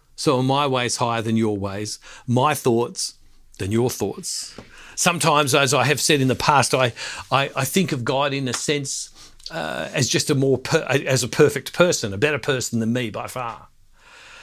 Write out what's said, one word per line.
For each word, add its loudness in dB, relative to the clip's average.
so 2
are 2
my 2
ways 0
higher 0
than 0
your 0
ways, -8
my 2
thoughts 0
than -4
your 0
thoughts." -8
Sometimes, 2
as 4
I 4
have 2
said 4
in 2
the 2
past, 4
I, 2
I, 2
I -2
think 0
of -4
God 0
in -2
a -4
sense, -4
uh, -6
as 0
just 0
a 2
more 2
per-, 0
as 0
a -4
perfect 2
person, 2
a -6
better 0
person -2
than 0
me -2
by -8
far. -10